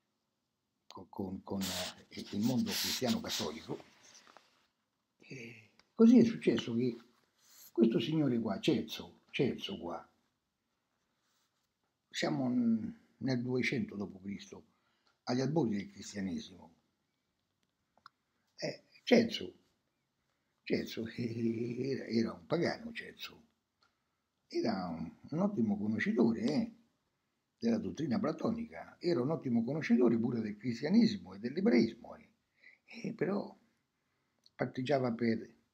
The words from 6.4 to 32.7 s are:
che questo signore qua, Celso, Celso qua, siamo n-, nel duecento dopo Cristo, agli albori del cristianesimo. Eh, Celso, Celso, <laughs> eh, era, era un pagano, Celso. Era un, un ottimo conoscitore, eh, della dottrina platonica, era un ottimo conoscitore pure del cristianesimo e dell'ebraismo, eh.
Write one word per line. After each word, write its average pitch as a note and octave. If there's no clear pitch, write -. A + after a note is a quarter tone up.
che A#2
questo A3+
signore C#3+
qua, G2
Celso, -
Celso G2
qua, E2
siamo C#3+
n-, A2+
nel B2+
duecento B2
dopo F#2+
Cristo, F#2+
agli B2+
albori C3+
del F#2+
cristianesimo. -
Eh, -
Celso, -
Celso, -
<laughs> -
eh, A#2
era, B2
era -
un -
pagano, -
Celso. -
Era G3+
un, E3
un D3+
ottimo G3+
conoscitore, -
eh, B3+
della A2+
dottrina G#2+
platonica, A#2
era E3
un C3+
ottimo B2+
conoscitore C3
pure A#2
del G#2
cristianesimo B2
e G2
dell'ebraismo, -
eh. -